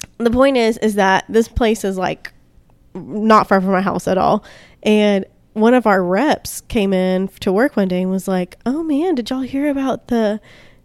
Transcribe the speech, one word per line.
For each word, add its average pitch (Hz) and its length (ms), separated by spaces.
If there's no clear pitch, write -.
the 233 140
point 262 260
is, 226 220
is 214 160
that 190 340
this 226 180
place 226 380
is, 190 120
like, 180 360
not 214 540
far 190 140
from 190 100
my 185 100
house 185 260
at 190 100
all. 202 260
And 208 420
one 220 200
of 247 140
our 190 160
reps 202 580
came 196 300
in 185 380
to 190 140
work 240 240
one 196 100
day 185 140
and 185 100
was 190 160
like, 185 380
"Oh, 285 180
man, 320 320
did 240 140
y'all 262 120
hear 277 280
about 269 400
the, 220 320